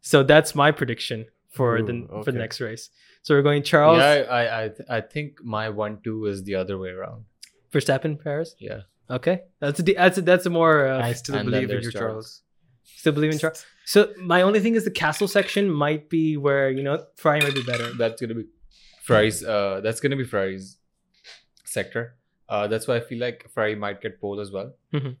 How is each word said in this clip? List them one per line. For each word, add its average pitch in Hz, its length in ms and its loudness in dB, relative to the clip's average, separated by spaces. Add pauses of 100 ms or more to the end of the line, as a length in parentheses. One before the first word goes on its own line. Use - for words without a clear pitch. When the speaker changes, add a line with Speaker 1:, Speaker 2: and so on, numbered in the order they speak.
Speaker 1:
So 139 220 4
that's 151 320 4
my 147 160 4
prediction 117 540 -6 (240)
for 117 280 0
Speaker 2:
Ooh, 110 80 0
Speaker 1:
the, 120 240 -6
for 107 160 -12
the 139 60 -2
Speaker 2:
okay. 123 80 -4
Speaker 1:
next 110 220 -8
race. 113 280 -10 (340)
So 151 120 2
we're 143 60 6
going 147 220 2
Charles. 156 360 6
Speaker 3:
Yeah, 147 300 6
I, 120 140 2
I, 113 200 -2
I, 110 60 -4
th-, - 200 -18
I 113 120 -2
think 151 420 -10
my 110 260 -4
one 104 340 -6
two 110 220 -6
is 98 180 -4
the 98 120 -6
other 95 220 -4
way 92 120 -10
around. 95 360 -14 (480)
Speaker 1:
Verstappen, 147 500 -2
Paris? 156 360 -8
Speaker 3:
Yeah. 107 220 -14 (280)
Speaker 1:
Okay. 170 320 -2 (180)
That's 147 200 -4
a, 175 40 -2
de-, 185 120 4
that's 185 240 4
a, - 20 -4
that's 180 240 2
a 180 40 0
more, 160 380 4
uh, 131 160 -2
Speaker 2:
I 120 100 0
still 135 220 -8
Speaker 3:
And 107 120 -4
then 123 40 -2
Speaker 2:
believe 127 180 -2
in 104 60 -2
Speaker 3:
there's 113 100 -6
Speaker 2:
you, 117 60 -6
Speaker 3:
Charles. 107 200 -6
Speaker 2:
Charles. 110 300 -14 (560)
Speaker 1:
Still 156 160 2
believe 151 180 0
in 151 80 -2
Charles. 160 260 -4 (200)
So 208 340 4
my 180 240 2
only 208 160 4
thing 226 160 0
is 220 100 0
the 214 60 -2
castle 165 360 -2
section 202 440 0
might 151 380 -2
be 156 280 0
where, 139 340 2
you 135 120 -4
know, 147 200 -2 (120)
Ferrari 151 260 2
might 143 140 0
be 131 80 -2
better. 117 300 -4
Speaker 3:
That's 117 280 -2
gonna 113 140 -6
be 110 100 -8 (580)
Ferrari's, 110 400 4
uh, 101 400 -2
that's 110 160 -2
gonna 139 160 -2
be 135 80 -4
Ferrari's 95 540 -4 (880)
sector. 117 500 -8 (340)
Uh, 104 180 -2
that's 110 200 -4
why 123 100 0
I - 20 0
feel 117 200 -10
like 120 340 -6
Ferrari 110 220 -2
might 101 260 -8
get - 200 -10
pole 101 180 -6
as 101 120 -10
well. 101 220 -10 (200)
Speaker 1:
Mm-hmm. 135 260 -6